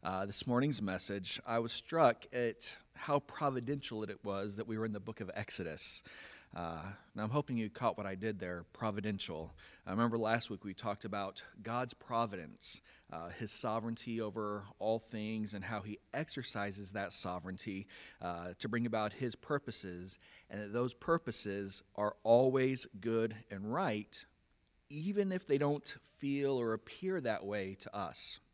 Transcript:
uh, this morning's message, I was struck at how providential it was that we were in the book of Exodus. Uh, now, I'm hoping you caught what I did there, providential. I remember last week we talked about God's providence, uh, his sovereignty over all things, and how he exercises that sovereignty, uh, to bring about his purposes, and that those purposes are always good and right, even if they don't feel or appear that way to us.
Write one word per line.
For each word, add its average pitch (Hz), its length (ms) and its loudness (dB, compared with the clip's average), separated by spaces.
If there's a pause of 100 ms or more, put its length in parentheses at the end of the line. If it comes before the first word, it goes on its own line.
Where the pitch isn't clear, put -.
uh, 95 200 0
this 101 220 -2
morning's 127 340 4
message, 95 640 -2
I 117 140 2
was 117 140 0
struck 151 600 6
at 120 440 -2 (180)
how 143 240 2
providential 131 840 -2
it 101 200 -8
was 101 300 0
that 110 140 -4
we 110 100 -2
were 110 60 2
in 110 80 0
the 104 80 -4
book 110 200 -8
of 95 140 -4
Exodus. - 720 -4 (500)
Uh, 85 380 -6 (240)
now, 107 80 -2
I'm 110 60 -2
hoping 139 260 0
you 113 120 0
caught 110 280 0
what 101 100 -4
I 98 80 -2
did 104 240 -2
there, 87 340 -6
providential. 98 840 -2 (280)
I - 60 -8
remember 113 260 2
last 113 340 2
week 101 120 -8
we 101 100 -6
talked 104 320 -4
about 98 380 -4 (220)
God's 120 300 -2
providence, 101 840 -2 (320)
uh, 85 180 -6
his 107 200 -6
sovereignty 113 680 -2
over 104 460 -2 (120)
all 110 220 4
things, 107 520 -4
and 98 120 -6
how 107 160 -2
he 104 180 -8 (160)
exercises 104 800 -4
that 98 200 -2
sovereignty, 92 760 -4 (340)
uh, 87 380 -4
to 123 80 -2
bring 117 180 2
about 107 280 0
his 123 200 -2
purposes, 95 840 -4 (280)
and 104 140 -6
that 101 100 -8
those 123 220 2
purposes 101 880 -2 (140)
are 104 260 2
always 131 640 8 (140)
good 113 340 4 (160)
and 104 220 -4
right, 127 520 0 (640)
even 190 440 2
if 185 120 -2
they 139 140 6
don't 143 380 2 (220)
feel 139 340 4
or 117 200 4
appear 185 480 -2
that 110 240 0
way 98 300 0
to - 200 -12
us. - 440 -4 (160)